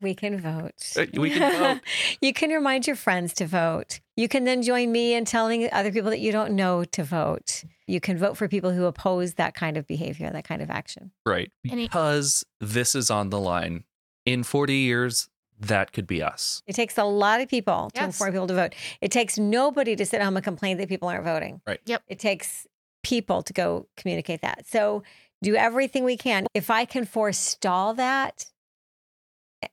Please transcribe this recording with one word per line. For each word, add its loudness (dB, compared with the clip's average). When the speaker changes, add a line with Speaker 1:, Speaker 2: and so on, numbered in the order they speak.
Speaker 1:
We -2
can -4
vote. -6
Speaker 2:
Uh, 2
we 2
can 4
vote. -10
Speaker 1:
<laughs> -2
You 4
can 0
remind 2
your 2
friends 0
to -2
vote. 0
You 2
can 0
then 2
join 2
me 2
in 0
telling 2
other 2
people 0
that -2
you 0
don't 0
know 2
to -4
vote. -2
You 0
can 0
vote 0
for 0
people 0
who 2
oppose 0
that 0
kind -2
of -4
behavior, -6
that -8
kind -6
of -8
action. -10
Speaker 2:
Right. 0
Speaker 3:
And -4
it -6
Speaker 2:
Because 2
this 0
is 2
on 0
the 0
line. -2
In 2
forty 2
years, 2
that 0
could -4
be -2
us. -4
Speaker 1:
It -8
takes -2
a 4
lot 2
of -4
people 0
to -4
Speaker 3:
Yes. 0
Speaker 1:
inform 0
people -2
to -2
vote. 0
It -2
takes 0
nobody 2
to 0
sit 0
home 2
and -2
complain -2
that -4
people -4
aren't -4
voting. -4
Speaker 2:
Right. -6
Speaker 3:
Yep. -4
Speaker 1:
It -12
takes -4
people 0
to -12
go 0
communicate -4
that. -6
So 2
do 4
everything 2
we 2
can. 0
If 0
I 4
can -4
forestall 0
that -2